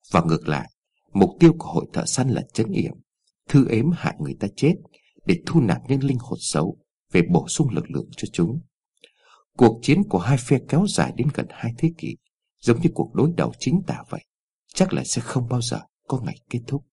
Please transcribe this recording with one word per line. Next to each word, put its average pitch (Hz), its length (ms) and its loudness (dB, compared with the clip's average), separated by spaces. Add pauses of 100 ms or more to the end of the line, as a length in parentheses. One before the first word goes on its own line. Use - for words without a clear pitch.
(100)
Và 87 140 2
ngược 78 240 -2
lại, 71 220 -4 (420)
mục 196 180 4 (100)
tiêu 165 180 10
của - 140 -12
hội - 200 -2
thợ - 140 -4
săn 131 220 -2
là - 140 -2 (100)
trấn - 200 -2
yểm, 98 220 -4 (540)
thư 139 200 6
ếm 117 260 2
hại - 240 -6
người 139 220 -6
ta 101 160 -4
chết 156 180 2 (500)
để 175 220 0
thu 160 140 2
nạp 123 180 0 (100)
những 139 160 0
linh 131 140 0
hồn - 220 -8
xấu - 380 -4 (340)
về 180 180 4
bổ 170 180 2
sung 139 220 0
lực 85 200 -6
lượng - 260 -6
cho - 160 -8
chúng. 110 280 -2 (960)
Cuộc 117 260 6
chiến 175 260 2
của 95 100 0
hai 117 200 2
phe 135 200 0 (100)
kéo 180 200 2
dài 67 280 0
đến - 180 0
gần - 160 -6
hai 117 280 -8
thế 165 200 0
kỷ, - 180 -10 (440)
giống 117 200 2
như - 140 2
cuộc - 200 -4
đối 151 220 2
đầu 64 220 -2
chính 180 280 0
tả - 240 -8
vậy, - 140 -12 (500)
chắc 190 180 2
là - 120 -4
sẽ - 180 -4
không 120 260 -4
bao 123 120 -2
giờ 117 200 -6 (280)
có 127 120 -4
ngày - 200 -10 (100)
kết 120 160 -4
thúc. 143 260 -6